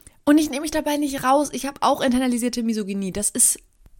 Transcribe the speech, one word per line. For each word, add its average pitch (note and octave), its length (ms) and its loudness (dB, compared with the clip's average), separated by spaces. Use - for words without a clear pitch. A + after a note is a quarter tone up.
Und D4 140 6
ich D4+ 100 2
nehme C4+ 140 -4
mich D#4 80 -6
dabei D4+ 260 -2
nicht C#4+ 260 -4
raus. C#4 300 2
Ich B3+ 140 -6
habe C#4 160 -8
auch C#4 180 2
internalisierte B3 640 0
Misogynie. G3 500 -4
Das G3+ 180 -4
ist - 280 2